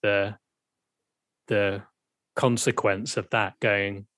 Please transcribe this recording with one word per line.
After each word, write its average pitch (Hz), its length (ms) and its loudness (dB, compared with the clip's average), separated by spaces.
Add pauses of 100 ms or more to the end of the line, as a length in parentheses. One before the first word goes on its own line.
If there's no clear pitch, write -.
the, 101 340 0 (1120)
the 101 340 0 (540)
consequence 113 800 0
of 104 140 -6
that 104 300 0
going, 101 460 0 (120)